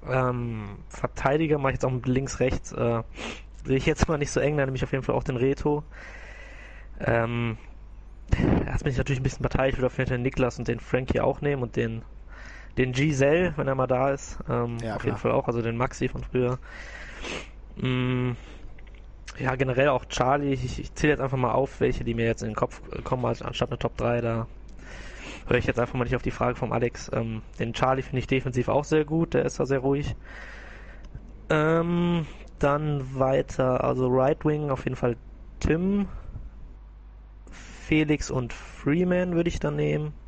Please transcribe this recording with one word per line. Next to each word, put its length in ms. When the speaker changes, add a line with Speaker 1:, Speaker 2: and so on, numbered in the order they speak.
Speaker 1:
Ähm, 680
Verteidiger 680
mache 140
ich 40
jetzt 100
auch 60
mit 160
links, 320
rechts, 320
äh, 320
sehe 140
ich 80
jetzt 220
mal 100
nicht 140
so 80
eng, 180
da 80
nehme 100
ich 80
auf 80
jeden 120
Fall 120
auch 80
den 140
Reto. 460
Ähm, 580
erst 180
bin 80
ich 60
natürlich 220
ein 40
bisschen 200
parteiisch, 340
würde 100
auf 100
jeden 120
Fall 80
den 60
Niklas 360
und 80
den 120
Frankie 420
auch 200
nehmen 200
und 140
den, 260
den 140
Giselle, 640
wenn 120
er 80
mal 120
da 220
ist, 300
ähm, 300
Speaker 2:
Ja, 160
Speaker 1:
auf 80
jeden 120
Speaker 2:
klar. 20
Speaker 1:
Fall 140
auch, 160
also 140
den 160
Maxi 320
von 140
früher. 360
Mm, 540
ja, 180
generell 340
auch 160
Charlie, 460
ich, 280
ich 140
zähle 200
jetzt 80
einfach 160
mal 160
auf, 260
welche, 240
die 100
mir 120
jetzt 160
in 80
den 60
Kopf, 260
äh, 100
kommen, 240
als, 160
anstatt 280
eine 100
Top 160
drei, 240
da 280
höre 100
ich 80
jetzt 140
einfach 160
mal 80
nicht 120
auf 60
die 100
Frage 240
vom 160
Alex. 420
Ähm, 280
den 160
Charlie 300
finde 160
ich 80
defensiv 400
auch 160
sehr 220
gut, 280
der 120
ist 140
da 60
sehr 140
ruhig. 360
Ähm, 800
dann 580
weiter, 680
also 260
Right 360
Wing 240
auf 140
jeden 120
Fall 200
Tim, 480
Felix 760
und 240
Freeman 800
würde 160
ich 100
dann 160
nehmen. 380